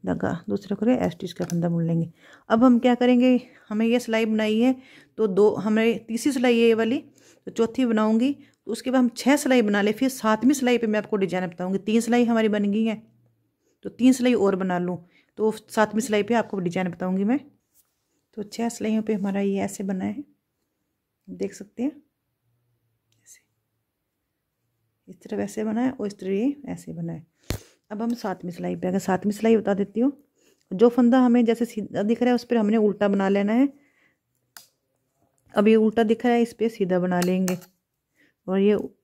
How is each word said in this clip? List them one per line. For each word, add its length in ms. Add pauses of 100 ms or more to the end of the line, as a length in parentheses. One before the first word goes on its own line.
धागा 280 (180)
दूसरा 280
करे 340
स्टिच 220
का 120
फंदा 240
बुन 160
लेंगे। 240 (400)
अब 140
हम 160
क्या 160
करेंगे, 440 (300)
हमें 160
ये 160
सिलाई 260
बनाई 320
है 160 (420)
तो 100
दो, 280
हमें 500
तीसरी 260
सिलाई 240
ये 200
वाली, 220
तो 540
चौथी 340
बनाऊँगी, 480
तो 380
उसके 200
बाद 80
हम 120
छः 260
सिलाई 260
बना 180
ले, 120
फिर 180
सातवीं 420
सिलाई 240
पे 100
मैं 120
आपको 180
डिजाइन 300
बताऊँगी। 320
तीन 220
सिलाई 240
हमारी 240
बन 220
गई 140
है, 160 (840)
तो 60
तीन 220
सिलाई 220
और 220
बना 220
लूँ, 240 (340)
तो 140
सातवीं 500
सिलाई 220
पे 120
आपको 240
डिजाइन 300
बताऊँगी 360
मैं। 140 (1000)
तो 80
छः 240
सिलाइयों 320
पे 120
हमारा 280
ये 200
ऐसे 240
बना 200
है, 180 (1040)
देख 260
सकते 300
हैं, 80 (1300)
ऐसे, 160 (1700)
इस 120
तरह 180
वैसे 260
बना 180
है 100
और 160
इस 120
तरह 120
ये 240 (120)
ऐसे 260
बना 200
है। 120 (680)
अब 100
हम 140
सातवीं 360
सिलाई 240
पे, 120
अगर 120
सातवीं 340
सिलाई 240
बता 180
देती 240
हूँ, 120 (600)
जो 180
फंदा 320
हमें 240
जैसे 200
सीधा 380
दिख 180
रहा 80
है 60
उस 100
पर 120
हमने 220
उल्टा 280
बना 220
लेना 240
है। 140 (1900)
अब 140
ये 100
उल्टा 280
दिख 200
रहा 100
है, 60
इस 120
पर 160
सीधा 300
बना 220
लेंगे, 360 (880)
और 120
ये 180 (260)